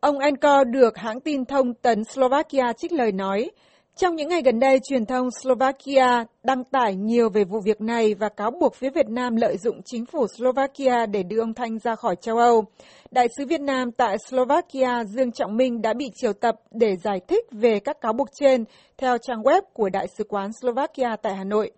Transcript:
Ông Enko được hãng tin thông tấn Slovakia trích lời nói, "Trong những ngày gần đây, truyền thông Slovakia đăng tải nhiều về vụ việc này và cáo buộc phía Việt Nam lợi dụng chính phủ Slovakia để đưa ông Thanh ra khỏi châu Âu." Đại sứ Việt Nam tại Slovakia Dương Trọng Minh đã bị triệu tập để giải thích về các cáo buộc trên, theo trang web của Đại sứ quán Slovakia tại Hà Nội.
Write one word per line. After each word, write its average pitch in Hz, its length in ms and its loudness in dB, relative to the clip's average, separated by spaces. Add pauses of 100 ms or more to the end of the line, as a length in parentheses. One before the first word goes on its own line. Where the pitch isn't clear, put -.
Ông 285 180 0
Enko 285 460 4
được 240 320 2
hãng 220 240 -8
tin 277 240 -4
thông 254 300 0
tấn 226 300 0
Slovakia 262 720 0
trích 339 160 -8
lời 240 200 0
nói, 196 380 -2 (460)
"Trong 349 200 0
những 302 120 -6
ngày 339 160 0
gần 233 160 4
đây, 269 180 6 (100)
truyền 247 180 -2
thông 254 220 -2 (140)
Slovakia 254 840 2 (180)
đăng 254 220 0
tải 233 300 0
nhiều 226 340 2
về 208 160 2
vụ 196 160 -6
việc 208 200 -2
này 220 340 0
và 202 140 -4
cáo 208 220 -4
buộc 269 240 0
phía 262 160 -4
Việt 269 180 -2
Nam 240 280 -4
lợi 226 200 0
dụng 190 280 -4
chính 233 220 -10
phủ 277 200 -4 (120)
Slovakia 254 680 0
để 202 160 -2
đưa 208 180 -4
ông 226 140 -2
Thanh 226 240 -6
ra 226 160 -4
khỏi 214 220 -4
châu 226 200 -4
Âu." 233 280 4 (460)
Đại 240 260 2
sứ 285 100 -6
Việt 302 140 -2
Nam 262 320 -4
tại 233 240 0 (120)
Slovakia 254 760 0
Dương 233 280 -2
Trọng 214 240 -4
Minh 240 260 0
đã 220 120 0
bị 254 200 -8
triệu 220 180 -4
tập 226 220 -2 (160)
để 220 260 0
giải 196 320 -4
thích 440 240 0
về 214 280 2
các 302 200 -6
cáo 220 120 -4
buộc 254 160 -4 (120)
trên, 262 240 4 (340)
theo 247 200 0
trang 233 240 -8
web 311 200 4 (100)
của 208 160 -2
Đại 190 180 -4 (120)
sứ 208 60 -6
quán 202 260 -6 (120)
Slovakia 247 600 -4
tại 196 120 -4
Hà 196 100 -8
Nội. 208 340 -2